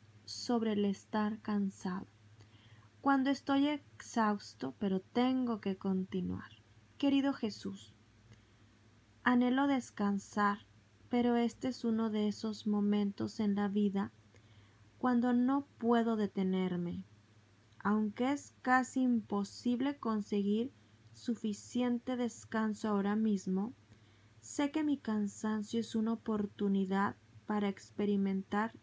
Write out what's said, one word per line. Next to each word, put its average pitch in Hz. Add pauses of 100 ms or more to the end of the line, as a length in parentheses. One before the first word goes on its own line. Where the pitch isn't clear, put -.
(240)
sobre 226
el 202
estar 208
cansado. 196 (920)
Cuando 277
estoy 277
exhausto, 240
pero 190
tengo 247
que 196
continuar. 185 (480)
Querido 277
Jesús, 196 (1300)
anhelo 247
descansar, 208 (420)
pero 240
este 233
es 240
uno 226
de 214
esos 208
momentos 208
en 202
la 202
vida 202 (920)
cuando 247
no 262 (120)
puedo 233
detenerme. 185 (760)
Aunque 214
es 285
casi 254
imposible 240
conseguir 214 (420)
suficiente 240
descanso 220
ahora 202
mismo, 208 (640)
sé -
que 311
mi 294
cansancio 214
es 214
una 220
oportunidad 202 (300)
para 208
experimentar 202